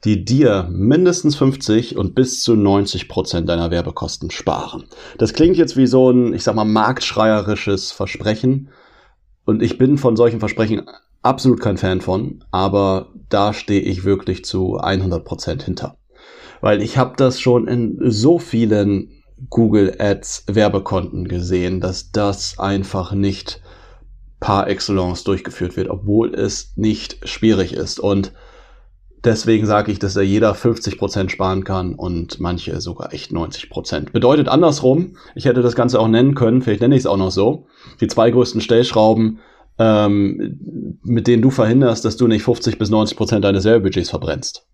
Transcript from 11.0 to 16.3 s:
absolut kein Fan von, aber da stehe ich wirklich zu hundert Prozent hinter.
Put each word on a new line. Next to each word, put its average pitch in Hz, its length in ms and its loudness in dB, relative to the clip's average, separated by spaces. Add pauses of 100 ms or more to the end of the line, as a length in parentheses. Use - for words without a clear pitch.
absolut 127 380 2
kein 101 160 -2
Fan 92 240 -2
von, 95 500 -6
aber 95 580 0 (200)
da 104 240 0
stehe 101 300 -2
ich 95 220 -4
wirklich 95 400 -2
zu - 360 -4
hundert 92 460 -2
Prozent - 360 -8
hinter. - 340 -8 (640)